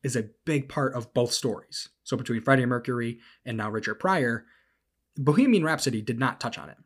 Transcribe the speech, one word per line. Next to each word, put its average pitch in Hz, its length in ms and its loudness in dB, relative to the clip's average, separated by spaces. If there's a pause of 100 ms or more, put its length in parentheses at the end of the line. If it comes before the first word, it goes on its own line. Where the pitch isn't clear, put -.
is 131 120 -4
a 107 140 -2 (160)
big 147 240 -2
part 135 260 -2
of 113 180 -8
both 120 200 2
stories. - 560 -6 (140)
So - 120 -4
between 120 260 -4
Freddie 131 240 4
Mercury 120 540 -2 (260)
and 117 120 -6
now 107 120 -4
Richard 107 260 -4
Pryor, 131 500 0 (720)
Bohemian 170 480 4
Rhapsody 147 360 0
did 117 160 -4
not 127 220 0
touch 117 180 -6
on 73 120 -16
it. - 160 -20